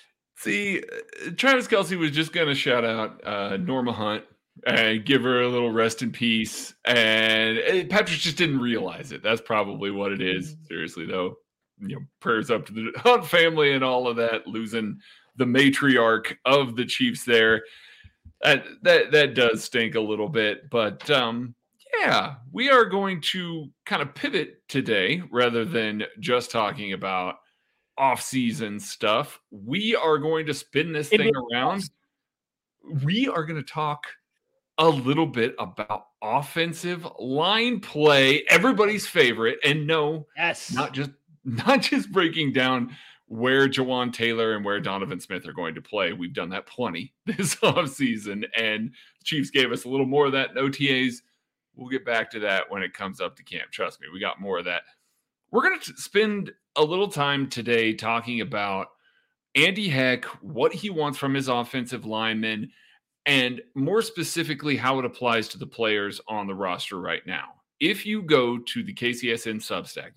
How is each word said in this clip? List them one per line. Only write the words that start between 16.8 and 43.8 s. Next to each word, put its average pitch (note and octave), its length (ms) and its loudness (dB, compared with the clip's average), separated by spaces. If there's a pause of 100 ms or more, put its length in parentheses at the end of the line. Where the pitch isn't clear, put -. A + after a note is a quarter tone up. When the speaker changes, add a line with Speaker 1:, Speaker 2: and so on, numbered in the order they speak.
Speaker 1:
Chiefs A#2+ 400 -2
there. A2+ 400 4 (800)
That, C#3 220 4 (160)
that, C#3+ 320 6
that C#3+ 200 6
does A2+ 300 4
stink A2+ 320 -2
a A2+ 60 2
little G#2+ 260 -2
bit. G#2 420 0
But, A2 400 -2
um, A#2+ 460 0 (460)
yeah, E3 340 2 (160)
we A#3+ 180 -2
are B3+ 140 8
going F#3+ 380 -2
to E3 480 -6 (160)
kind G3 160 -2
of C#3 120 -4
pivot - 540 -6
today A2+ 640 0
rather A#2+ 320 2
than G#2+ 400 -2 (160)
just A#2+ 320 0
talking G2+ 400 -2
about F#2 440 -4 (640)
off-season A#2+ 840 0
stuff. A2+ 580 0 (120)
We E3+ 440 -2
are D#3 220 4
going D#3 300 -2
to D3 60 -4
spin D#3 380 -2
this D3+ 220 0
Speaker 2:
It G#3+ 60 6
Speaker 1:
thing A3+ 100 4
Speaker 2:
is C3 120 0 (120)
Speaker 1:
around. E3 360 0 (1160)
We G#3+ 240 2
are D#3+ 160 -2
gonna D#3 180 -6
talk D3+ 420 -6 (760)
a D#3+ 60 8
little D3 380 4
bit B2 340 0
about G#2+ 460 -8 (160)
offensive E3 840 -4 (140)
line F#3+ 640 0
play, D3 680 6
everybody's G3+ 560 4
favorite. A#2+ 600 4
And D3+ 200 2
no, D#3 420 0 (100)
Speaker 2:
Yes. E3 340 -4
Speaker 1:
not C3 220 -4
just, C#3 180 -6 (160)
<laughs> - 160 -20
not F#3 380 2
just G#3 320 -2
breaking D#3+ 400 0
down B2+ 420 0 (300)
where C3 420 2
Jawan B2+ 460 -2